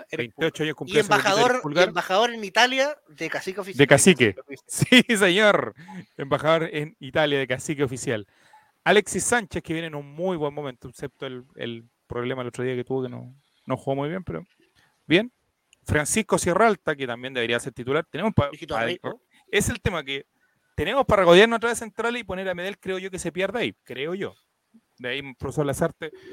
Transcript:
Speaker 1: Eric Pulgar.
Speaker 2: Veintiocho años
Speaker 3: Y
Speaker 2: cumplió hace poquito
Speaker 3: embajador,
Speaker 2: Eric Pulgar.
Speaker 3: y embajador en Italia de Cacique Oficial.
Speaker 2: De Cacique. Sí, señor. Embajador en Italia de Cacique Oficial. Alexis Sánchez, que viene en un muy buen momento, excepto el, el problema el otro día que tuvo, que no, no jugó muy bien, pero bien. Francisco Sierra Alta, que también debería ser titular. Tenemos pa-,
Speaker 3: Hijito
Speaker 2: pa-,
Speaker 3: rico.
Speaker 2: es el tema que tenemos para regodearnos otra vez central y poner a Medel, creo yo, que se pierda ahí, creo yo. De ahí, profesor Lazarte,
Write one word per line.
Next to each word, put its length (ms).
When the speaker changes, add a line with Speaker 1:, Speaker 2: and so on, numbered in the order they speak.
Speaker 1:
Eric 0
Pulgar. 100
Speaker 2:
Veintiocho 260
años 80
Speaker 3:
Y 40
Speaker 2:
cumplió 260
hace 80
poquito 180
Speaker 3:
embajador, 240
Speaker 2:
Eric 100
Pulgar. 240
Speaker 3:
y 40
embajador 420
en 120
Italia 540
de 220
Cacique 320
Oficial. 160
Speaker 2:
De 100
Cacique. 480
Sí, 340
señor. 560
Embajador 540
en 280
Italia 400
de 80
Cacique 360
Oficial. 440
Alexis 400
Sánchez, 400
que 100
viene 140
en 80
un 160
muy 260
buen 160
momento, 360
excepto 360
el, 200
el 300
problema 340
el 80
otro 140
día 120
que 80
tuvo, 200
que 60
no, 240
no 120
jugó 180
muy 140
bien, 140
pero 220
bien. 260
Francisco 520
Sierra 300
Alta, 280
que 120
también 260
debería 260
ser 140
titular. 360
Tenemos 240
pa-, 180
Speaker 3:
Hijito 240
Speaker 2:
pa-, 100
Speaker 3:
rico. 360
Speaker 2:
es 180
el 120
tema 220
que 220
tenemos 300
para 180
regodearnos 340
otra 120
vez 100
central 360
y 80
poner 240
a 80
Medel, 240
creo 200
yo, 120
que 80
se 120
pierda 280
ahí, 140
creo 300
yo. 220
De 120
ahí, 240
profesor 320
Lazarte, 460